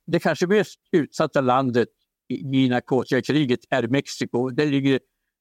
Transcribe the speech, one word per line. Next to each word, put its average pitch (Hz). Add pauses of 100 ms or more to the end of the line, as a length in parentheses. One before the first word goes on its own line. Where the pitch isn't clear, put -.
det 170
kanske 170
mest 202 (120)
utsatta 151
landet 123 (400)
i, 135
i 127
narkotikakriget 123 (100)
är 120
Mexiko. 131
Där 147
ligger 139 (400)